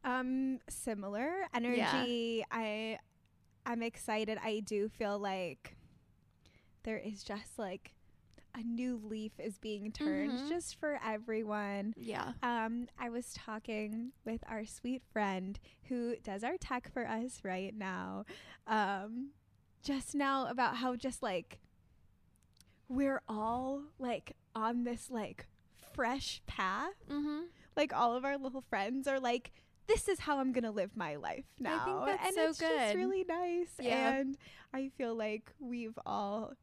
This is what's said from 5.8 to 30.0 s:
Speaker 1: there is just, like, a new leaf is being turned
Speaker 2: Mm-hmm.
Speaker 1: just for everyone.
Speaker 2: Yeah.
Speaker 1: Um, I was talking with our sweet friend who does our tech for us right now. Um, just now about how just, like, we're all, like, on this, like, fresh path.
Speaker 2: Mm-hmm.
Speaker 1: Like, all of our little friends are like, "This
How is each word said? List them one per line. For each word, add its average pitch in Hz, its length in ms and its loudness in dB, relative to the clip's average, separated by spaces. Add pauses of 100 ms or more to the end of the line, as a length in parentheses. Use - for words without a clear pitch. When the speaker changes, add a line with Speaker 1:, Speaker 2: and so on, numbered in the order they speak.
Speaker 1:
there 220 160 -2
is 208 260 -8
just, - 340 -8
like, 196 360 -6 (640)
a 240 60 -8
new 240 400 0
leaf 214 380 -4
is 202 180 -4
being 214 340 -4
turned 294 420 2
Speaker 2:
Mm-hmm. 269 160 -2
Speaker 1:
just 339 300 -2
for 294 260 0
everyone. 214 920 0
Speaker 2:
Yeah. 233 380 -2 (100)
Speaker 1:
Um, 240 440 2 (120)
I 240 100 -2
was 240 240 -4
talking 220 800 -4 (140)
with 226 240 -4
our 220 160 -4
sweet 247 360 -4 (100)
friend 196 460 2 (260)
who 240 400 0
does 202 200 -4
our 311 140 0
tech - 340 -4
for 240 160 -2
us 226 360 -2
right 190 300 -2
now. 190 520 -4 (420)
Um, 220 640 2 (520)
just 269 320 -2
now 269 340 4
about 247 300 4
how 254 200 2
just, 254 260 -4
like, 185 360 -2 (1300)
we're 269 400 4
all, 247 560 0 (140)
like, 247 380 -2 (200)
on 233 280 2
this, 240 260 -2
like, - 380 -4 (460)
fresh 254 520 0
path. 220 480 0 (160)
Speaker 2:
Mm-hmm. 294 320 0 (340)
Speaker 1:
Like, 294 180 4
all 240 220 4
of 254 100 -2
our 277 120 2
little 262 240 -4
friends 247 460 0
are 269 120 4
like, 240 320 2 (360)
"This 440 200 4